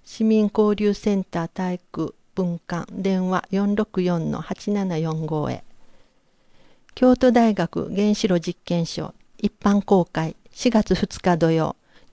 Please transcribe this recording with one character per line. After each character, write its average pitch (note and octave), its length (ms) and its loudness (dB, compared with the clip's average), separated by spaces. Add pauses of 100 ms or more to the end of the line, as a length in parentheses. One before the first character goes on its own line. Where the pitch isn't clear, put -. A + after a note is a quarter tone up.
市 - 180 -8
民 A3 320 2
交 G#3 200 2
流 G#3 180 0
セ G3+ 220 -2
ン F#3 80 -2
タ E3+ 220 -6
ー - 20 -6
体 F3+ 280 -6
育 - 380 -8 (240)
分 F3 300 -2
館、 E3+ 240 -6
電 F#3 400 -2
話 F#3 180 -2
四 G3+ 240 0
六 G#3 300 -2
四 E3+ 280 0
の C#3 100 -6
八 - 280 -8
七 F#3+ 300 -2
四 D#3+ 260 -4
五 D3+ 240 -4
へ。 - 140 -8 (1300)
京 B3+ 220 4
都 B3+ 160 4
大 A3+ 240 4
学 - 400 -4
原 G#3 180 2
子 G#3 140 0
炉 F3+ 120 2
実 F3 240 -6
験 E3+ 220 -2
所、 - 300 -8 (240)
一 G#3 200 -2
般 G3+ 220 2
公 F#3+ 240 4
開、 D#3+ 300 -6 (160)
四 - 180 -2
月 G#3+ 240 2
二 - 260 -4
日 F3 180 2
土 D#3+ 120 2
曜、 D#3+ 260 0 (380)